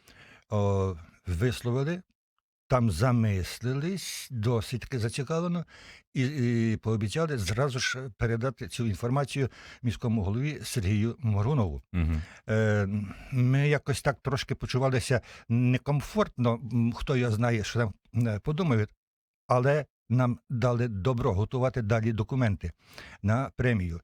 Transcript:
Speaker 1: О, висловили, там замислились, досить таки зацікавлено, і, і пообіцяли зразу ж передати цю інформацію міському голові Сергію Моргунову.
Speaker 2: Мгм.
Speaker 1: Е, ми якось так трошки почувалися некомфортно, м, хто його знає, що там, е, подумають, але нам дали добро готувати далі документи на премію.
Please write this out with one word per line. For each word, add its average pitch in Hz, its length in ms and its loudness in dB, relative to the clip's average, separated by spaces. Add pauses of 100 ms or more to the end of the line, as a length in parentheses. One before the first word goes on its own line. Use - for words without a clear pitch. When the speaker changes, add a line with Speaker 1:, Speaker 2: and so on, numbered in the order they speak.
(500)
Speaker 1:
О, 98 440 2 (320)
висловили, 123 760 -2 (680)
там 120 220 4
замислились, 120 1400 0
досить 117 500 -2
таки - 180 -6
зацікавлено, 160 680 -2 (500)
і, 135 80 0 (500)
і 104 40 0
пообіцяли 113 600 -2
зразу 117 400 0
ж 131 400 -4
передати 117 500 -2
цю - 180 -4
інформацію 127 600 0 (340)
міському 113 420 -2
голові 127 400 -2
Сергію 107 540 0
Моргунову. 104 640 0 (100)
Speaker 2:
Мгм. 82 300 2 (260)
Speaker 1:
Е, 107 400 2 (440)
ми 131 360 2
якось 143 340 0
так 143 200 0
трошки 135 320 -4
почувалися 127 640 0 (280)
некомфортно, 123 1120 0 (120)
м, 120 200 2
хто 135 240 -2
його 123 160 2
знає, 113 320 2
що - 140 -4
там, 113 160 0 (320)
е, 107 120 -2
подумають, 147 520 0 (560)
але 135 380 2 (260)
нам 123 280 4 (120)
дали 120 380 2
добро 117 460 0
готувати 123 480 0
далі 113 300 2
документи 107 600 0 (500)
на 117 340 2
премію. 95 480 0